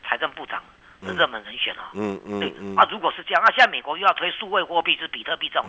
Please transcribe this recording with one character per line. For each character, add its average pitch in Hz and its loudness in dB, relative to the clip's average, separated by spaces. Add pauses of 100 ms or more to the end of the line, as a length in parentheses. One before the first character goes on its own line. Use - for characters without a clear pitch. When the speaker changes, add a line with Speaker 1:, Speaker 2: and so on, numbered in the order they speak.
Speaker 1:
财 120 0
政 151 -2
部 151 -12
长 - -8 (380)
的 95 -6
热 170 2
门 113 -4
人 107 -12
选 - -2
哦。 - -12 (120)
Speaker 2:
嗯。 101 -4
嗯， 101 -4
嗯， - -2
Speaker 1:
对。 98 -4
Speaker 2:
嗯。 98 -8
Speaker 1:
啊， 101 6
如 214 -6
果 175 0
是 175 -10
这 196 -8
样， 180 4
那 226 8
现 254 8
在 - 10
美 151 0
国 147 -6
又 190 2
要 180 8
推 170 -2
数 202 -8
位 190 2
货 165 2
币， 165 2
就 - -6
是 - -6
比 113 -10
特 160 -4
币 156 -6
这 - -2
种 120 2